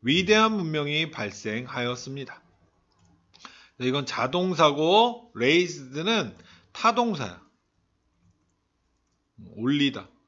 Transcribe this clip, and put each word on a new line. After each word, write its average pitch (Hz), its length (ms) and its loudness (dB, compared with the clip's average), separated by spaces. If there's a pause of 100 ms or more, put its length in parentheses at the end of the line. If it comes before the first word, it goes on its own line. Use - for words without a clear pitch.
위대한 202 560 4
문명이 151 540 -2
발생하였습니다. 123 1300 -8 (1400)
네, 123 80 -2
이건 131 200 0
자동사고 170 1300 2
raised는 151 1000 0 (360)
타동사야. 202 680 -2 (2250)
올리다. 127 520 0 (200)